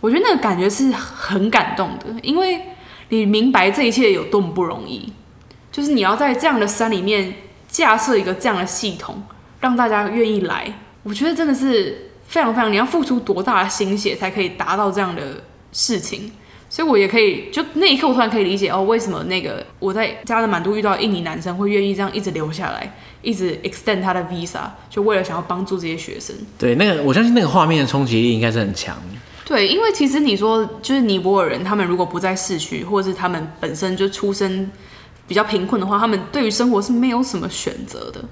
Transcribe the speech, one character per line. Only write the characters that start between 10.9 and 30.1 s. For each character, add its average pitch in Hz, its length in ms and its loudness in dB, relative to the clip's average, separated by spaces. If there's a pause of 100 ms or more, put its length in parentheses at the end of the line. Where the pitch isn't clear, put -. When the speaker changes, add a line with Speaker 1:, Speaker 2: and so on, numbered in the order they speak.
Speaker 1:
我 208 100 -6
觉 262 100 0
得 330 80 2
真 311 140 0
的 277 80 2
是 240 560 0 (160)
非 - 140 0
常 240 120 2
非 240 80 2
常， 220 120 2
你 196 40 2
要 220 80 4
付 285 200 0
出 247 160 0
多 196 200 -2
大 196 220 2
的 196 80 0
心 196 260 0
血 202 200 -2
才 190 120 -4
可 196 140 -2
以 180 80 0
达 165 260 -2
到 202 140 0
这 185 100 -2
样 180 140 -2
的 160 80 -8 (480)
事 - 300 -2
情。 - 320 -10 (360)
所 - 160 -4
以 320 40 0
我 240 100 6
也 196 80 4
可 214 140 2
以， 190 320 2
就 - 120 -2 (100)
那 349 120 4
一 285 100 6
刻 294 120 2
我 254 40 4
突 240 60 2
然 226 100 4
可 214 120 0
以 - 20 4
理 190 140 2
解， 196 140 0
哦， 190 120 0
为 226 160 2
什 226 100 -2
么 165 160 -4
那 185 160 -2
个 139 240 -8 (140)
我 190 160 -2
在 214 300 -2
加 226 160 0
德 226 80 0
满 175 120 0
都 190 140 0
遇 214 80 -2
到 196 160 2
印 208 160 2
尼 175 60 -2
男 165 200 -6
生 175 160 -6
会 202 140 0
愿 202 100 4
意 196 140 0
这 196 80 -2
样 196 100 -2
一 214 80 -2
直 196 120 -4
留 156 180 -4
下 170 200 -6
来， 55 220 -8 (300)
一 233 100 -2
直 185 300 -2
extend - 400 -2
他 185 100 0
的 180 120 0
visa， 170 380 -8 (280)
就 208 120 -4
为 214 120 4
了 185 80 2
想 170 140 -6
要 175 60 -6
帮 180 220 -4
助 185 140 -4
这 170 80 -6
些 165 100 -4
学 - 220 -10
生。 - 160 -12 (240)
Speaker 2:
对， 120 160 2
那 165 180 4
个， 156 120 0
我 135 100 4
相 214 80 6
信 233 120 6
那 240 60 6
个 180 60 4
画 156 180 4
面 160 160 4
的 135 60 2
冲 139 180 2
击 117 160 2
力 120 140 4
应 110 60 2
该 117 100 2
是 113 80 0
很 98 160 0
强 - 220 -8
的。 76 60 -14 (440)
Speaker 1:
对， 208 220 2
因 359 120 2
为 453 120 2
其 285 160 2
实 254 100 2